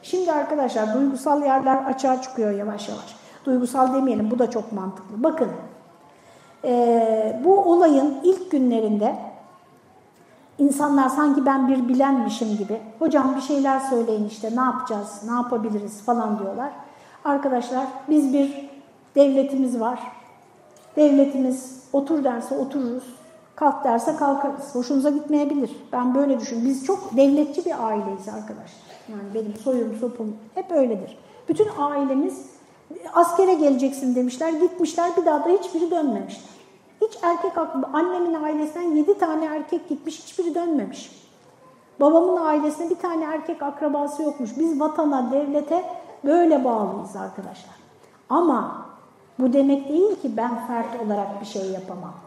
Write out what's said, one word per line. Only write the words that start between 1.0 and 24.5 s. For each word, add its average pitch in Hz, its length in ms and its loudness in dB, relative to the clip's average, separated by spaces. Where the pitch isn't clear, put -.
yerler 269 440 2
açığa 254 360 0
çıkıyor 214 280 -4
yavaş 208 380 -6
yavaş. 214 280 -14
Duygusal 254 500 2
demeyelim, 220 360 0
bu 240 80 -2
da 240 120 2
çok 214 220 -6
mantıklı. 202 500 -8
Bakın, 277 260 0
e, 233 800 2
bu 381 140 8
olayın 330 640 6
ilk 370 280 2
günlerinde 226 680 2
insanlar 277 500 4
sanki 277 380 2
ben 269 220 4
bir 254 200 2
bilenmişim 240 680 2
gibi, 208 240 -4
"Hocam 269 380 2
bir 277 40 -4
şeyler 269 400 0
söyleyin 226 480 0
işte, 226 280 -6
ne 254 40 0
yapacağız, 240 680 -4
ne 233 60 -4
yapabiliriz?" 220 680 -4
falan 220 380 -2
diyorlar. 202 320 -6
Arkadaşlar 262 600 0
biz 285 240 4
bir 277 380 0
devletimiz 269 680 4
var. 233 320 -4
Devletimiz 269 840 2
otur 277 320 0
derse 240 340 -2
otururuz, 254 460 -4
kalk 285 280 2
derse 254 320 0
kalkarız. 277 580 -2